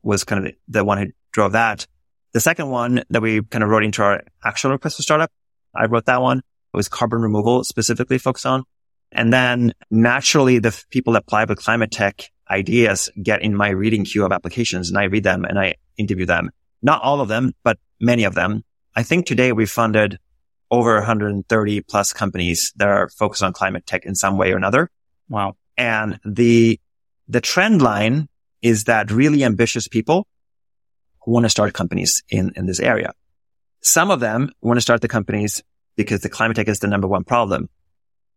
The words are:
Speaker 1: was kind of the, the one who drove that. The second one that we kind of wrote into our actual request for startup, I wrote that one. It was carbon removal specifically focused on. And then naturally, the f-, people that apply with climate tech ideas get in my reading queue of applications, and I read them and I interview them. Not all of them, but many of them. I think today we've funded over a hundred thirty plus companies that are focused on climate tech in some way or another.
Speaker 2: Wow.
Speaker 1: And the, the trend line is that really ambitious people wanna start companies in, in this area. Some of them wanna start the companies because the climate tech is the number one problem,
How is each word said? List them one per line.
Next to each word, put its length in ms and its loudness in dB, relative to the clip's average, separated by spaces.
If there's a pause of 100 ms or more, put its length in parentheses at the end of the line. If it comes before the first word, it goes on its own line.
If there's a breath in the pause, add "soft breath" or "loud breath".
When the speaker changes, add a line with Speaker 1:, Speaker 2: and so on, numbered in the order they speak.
Speaker 1:
was 220 -2
kind 200 -4
of 80 -8
the, 280 -6
the 40 2
one 140 0
who 80 -4 (260)
drove 200 0
that. 340 0 (460)
The 80 0
second 300 -2
one 400 -2
that 120 0
we 200 0
kind 200 -4
of 80 0
wrote 140 2
into 180 -2
our 200 2 (220)
actual 280 -2
request 240 -6
for 60 -10
startup, 280 0 (440)
I 120 0
wrote 200 -2
that 140 2
one. 180 2
It 380 -12
was 120 -2
carbon 320 -2
removal 420 2
specifically 560 -2
focused 280 -4
on. 180 -2 (480)
And 200 2
then 420 2 (160)
naturally, 680 4
the 100 2
f-, 220 -6
people 220 -2
that 100 2
apply 220 0
with 140 -2
climate 340 -2
tech 380 -4 (200)
ideas 600 0 (120)
get 200 0
in 120 0
my 140 0
reading 360 0
queue 200 -2
of 80 0
applications, 560 -4
and 100 -2
I 60 2
read 180 0
them 220 0
and 140 -4
I 180 -2 (200)
interview 300 -4
them. 240 -2 (320)
Not 200 2
all 180 0
of 80 -4
them, 240 -2 (100)
but 160 0 (220)
many 240 2
of 100 0
them. 300 -2 (300)
I 80 0
think 240 0
today 260 2
we've 180 0
funded 480 0 (520)
over 260 4
a 80 0
hundred 440 -2
thirty 340 0
plus 300 -2
companies 640 -2
that 120 2
are 220 2
focused 320 -4
on 100 0
climate 320 -4
tech 220 -6
in 80 -6
some 240 0
way 140 2
or 40 0
another. 340 0 (380)
Speaker 2:
Wow. 280 -6 (200)
Speaker 1:
And 480 -2
the, 560 4 (480)
the 120 0
trend 420 2
line 460 0 (340)
is 220 2
that 260 0
really 340 4
ambitious 440 0
people 380 0 (1000)
wanna 240 2
start 240 0
companies 560 -4
in, 260 0
in 100 -6
this 140 -4
area. 320 0 (720)
Some 280 2
of 100 0
them 300 -2 (120)
wanna 180 2
start 220 2
the 60 0
companies 540 -4 (340)
because 240 0
the 100 -6
climate 260 -2
tech 120 0
is 100 0
the 100 -2
number 180 0
one 180 -2
problem, 440 0 (680)